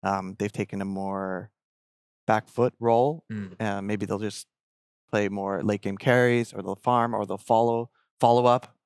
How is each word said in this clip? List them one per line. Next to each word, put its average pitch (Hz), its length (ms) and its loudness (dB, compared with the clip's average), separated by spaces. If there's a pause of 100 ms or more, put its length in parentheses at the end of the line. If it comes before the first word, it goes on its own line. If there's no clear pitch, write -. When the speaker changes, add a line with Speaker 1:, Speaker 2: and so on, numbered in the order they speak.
Speaker 1:
um, 95 340 -2
they've 101 140 -2
taken 101 280 -6
a 98 40 -4
more 98 640 -6 (760)
back 110 220 2
foot 120 300 0
role. 120 520 2
Speaker 2:
Mm. 98 300 -10
Speaker 1:
Uh, 101 220 -4
maybe 101 240 -4
they'll 104 120 -4
just 104 280 -8 (640)
play 104 180 0
more 98 340 -4
late 101 200 0
game 98 160 -6
carries, 120 540 2
or 104 100 -12
they'll 95 140 -6
farm, 120 380 0
or 104 120 -2
they'll 98 120 -6
follow, 117 520 0 (300)
follow 123 260 6
up. 123 400 2